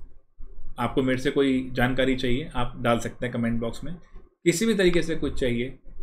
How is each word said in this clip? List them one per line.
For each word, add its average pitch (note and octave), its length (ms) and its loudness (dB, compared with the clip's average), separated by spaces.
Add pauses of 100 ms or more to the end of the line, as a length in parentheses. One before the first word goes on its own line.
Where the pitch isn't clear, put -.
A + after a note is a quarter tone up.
(800)
आपको A#2+ 240 0
मेरे B2+ 160 0
से C#3+ 120 0
कोई C3 420 2
जानकारी C3 440 2
चाहिए, B2+ 380 0
आप A#2+ 280 0
डाल A#2+ 160 2
सकते A#2 280 -6
हैं A#2+ 60 -6
comment A#2 280 0
box A#2 240 -4
में। F2 100 -6 (500)
किसी E3+ 220 2
भी A3+ 80 4
तरीके F3+ 280 4
से D#3+ 140 -2
कुछ C#3 240 0
चाहिए, B2 380 0 (240)